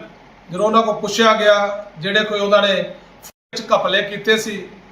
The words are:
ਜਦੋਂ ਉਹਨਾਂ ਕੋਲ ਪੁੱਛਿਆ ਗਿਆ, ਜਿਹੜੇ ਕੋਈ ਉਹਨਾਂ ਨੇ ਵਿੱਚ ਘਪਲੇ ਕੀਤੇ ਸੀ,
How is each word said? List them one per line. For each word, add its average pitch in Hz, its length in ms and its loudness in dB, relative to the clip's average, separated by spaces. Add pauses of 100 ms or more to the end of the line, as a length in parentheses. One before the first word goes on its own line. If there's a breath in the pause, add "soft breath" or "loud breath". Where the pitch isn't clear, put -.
(500)
ਜਦੋਂ 185 160 -2
ਉਹਨਾਂ 220 180 2
ਕੋਲ 214 120 -2
ਪੁੱਛਿਆ 220 380 2
ਗਿਆ, 208 520 2 (140)
ਜਿਹੜੇ 196 240 0
ਕੋਈ 208 160 -4
ਉਹਨਾਂ 202 220 4
ਨੇ 202 120 2
ਵਿੱਚ - 880 -10 (120)
ਘਪਲੇ 190 280 2
ਕੀਤੇ 208 360 -2
ਸੀ, 208 240 -8 (300)